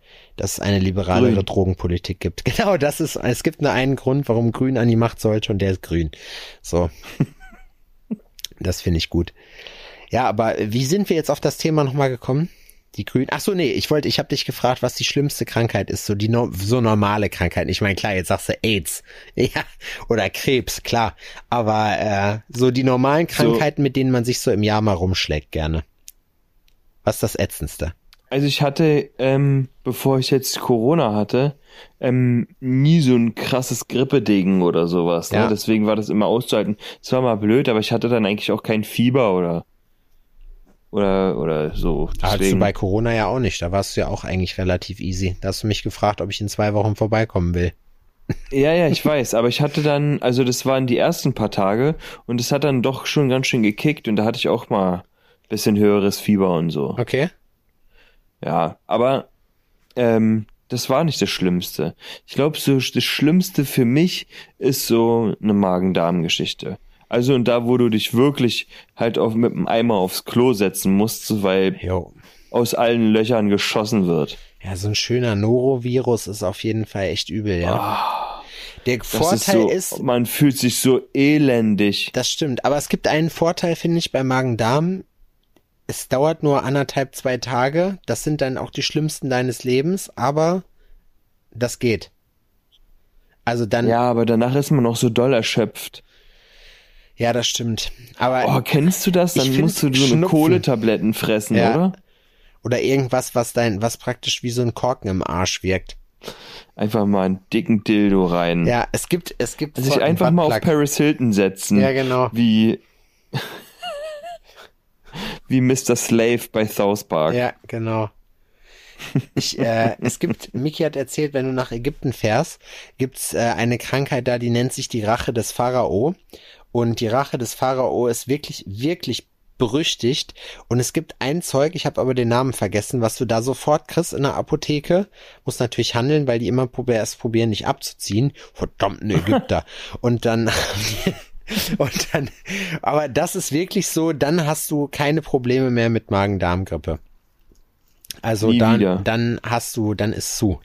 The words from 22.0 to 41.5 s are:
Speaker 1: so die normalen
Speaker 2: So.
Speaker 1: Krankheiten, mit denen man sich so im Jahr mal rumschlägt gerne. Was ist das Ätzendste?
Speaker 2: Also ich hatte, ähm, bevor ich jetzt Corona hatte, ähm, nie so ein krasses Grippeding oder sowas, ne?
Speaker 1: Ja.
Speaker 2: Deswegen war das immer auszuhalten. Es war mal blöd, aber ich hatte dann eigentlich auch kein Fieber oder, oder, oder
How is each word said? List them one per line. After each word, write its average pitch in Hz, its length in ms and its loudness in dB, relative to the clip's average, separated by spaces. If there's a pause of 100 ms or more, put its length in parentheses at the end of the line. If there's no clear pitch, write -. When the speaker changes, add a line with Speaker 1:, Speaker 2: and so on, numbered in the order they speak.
Speaker 1:
so 127 140 4
die 127 140 0
normalen 135 460 2
Speaker 2:
So. - 60 -12
Speaker 1:
Krankheiten, 143 460 2
mit 135 140 0
denen 131 160 2
man 123 140 2
sich 123 140 -2
so 131 120 0
im 101 100 2
Jahr 107 200 2
mal 107 120 2
rumschlägt 87 580 -2
gerne. 78 320 -2 (1200)
Was 107 100 0
ist - 80 -6
das - 160 -2
Ätzendste? - 540 -6 (360)
Speaker 2:
Also 143 180 0
ich 139 140 0
hatte, 147 560 2
ähm, 135 500 2 (160)
bevor 131 360 0
ich 127 120 -2
jetzt - 300 0
Corona 123 540 2
hatte, 123 400 0 (460)
ähm, 127 460 2 (140)
nie 139 400 4
so 127 140 6
ein 117 200 2
krasses - 540 -4
Grippeding 104 720 2
oder 85 260 2
sowas, 85 440 0
ne? 104 80 2
Speaker 1:
Ja. 107 100 2
Speaker 2:
Deswegen 107 360 0
war 107 120 2
das 107 120 -4
immer 101 180 2
auszuhalten. 107 500 0 (240)
Es - 100 -6
war 127 100 2
mal 120 140 2
blöd, 107 320 2
aber 110 120 2
ich 107 120 -2
hatte 117 160 0
dann 117 180 2
eigentlich 104 280 -2
auch 107 100 -4
kein 110 220 -2
Fieber 120 500 2
oder, 85 300 -2 (1300)
oder, 95 460 0
oder 78 380 -2